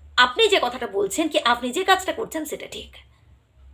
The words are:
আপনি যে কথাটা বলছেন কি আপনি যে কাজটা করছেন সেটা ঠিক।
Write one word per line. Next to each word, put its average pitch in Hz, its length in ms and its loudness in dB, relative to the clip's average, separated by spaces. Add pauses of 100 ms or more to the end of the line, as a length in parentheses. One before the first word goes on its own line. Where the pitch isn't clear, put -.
(180)
আপনি 381 300 4
যে 370 140 4
কথাটা 247 260 -4
বলছেন 202 420 -2
কি 233 100 0
আপনি 240 320 0
যে 359 140 -2
কাজটা 370 280 2
করছেন 302 320 -6
সেটা - 220 -10
ঠিক। - 240 -14 (840)